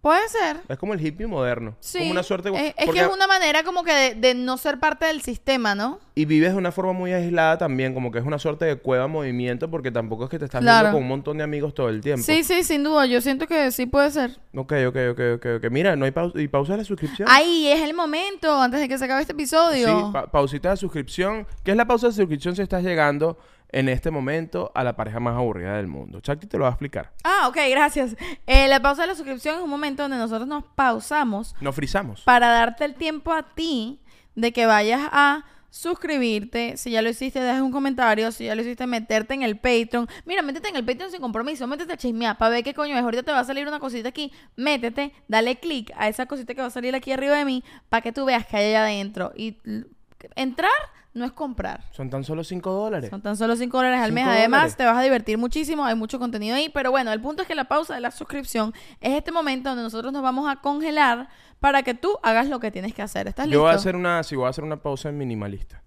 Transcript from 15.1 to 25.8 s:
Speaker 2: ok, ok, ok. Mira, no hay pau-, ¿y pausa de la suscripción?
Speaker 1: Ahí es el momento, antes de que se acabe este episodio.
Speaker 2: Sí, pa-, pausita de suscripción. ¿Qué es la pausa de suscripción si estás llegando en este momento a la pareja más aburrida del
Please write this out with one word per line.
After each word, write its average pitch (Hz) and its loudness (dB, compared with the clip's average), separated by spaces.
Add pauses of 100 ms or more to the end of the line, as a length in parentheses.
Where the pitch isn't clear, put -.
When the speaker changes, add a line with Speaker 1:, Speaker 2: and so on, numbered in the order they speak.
Speaker 2:
ok, 120 -4 (180)
ok, 120 -12 (120)
ok. 117 -2
Mira, 165 4
no 135 0
hay 135 0
pau-, 170 -2
¿y 147 -2
pausa 143 0
de 208 -2
la 220 -4
suscripción? 190 -4
Speaker 1:
Ahí 311 6
es 302 6
el 311 -2
momento, 320 0
antes 254 2
de 285 0
que 262 -2
se 262 -2
acabe 262 0
este 311 -4
episodio. 294 4
Speaker 2:
Sí, 208 2
pa-, - -4
pausita 143 0
de 196 0
suscripción. 190 -4 (160)
¿Qué 190 0
es 214 6
la 240 6
pausa 240 4
de 226 4
suscripción 175 0
si 196 -2
estás 185 0
llegando 160 2 (300)
en 131 0
este 127 0
momento 151 -4
a 127 0
la 120 0
pareja 110 -6
más 120 0
aburrida 104 -2
del 101 -4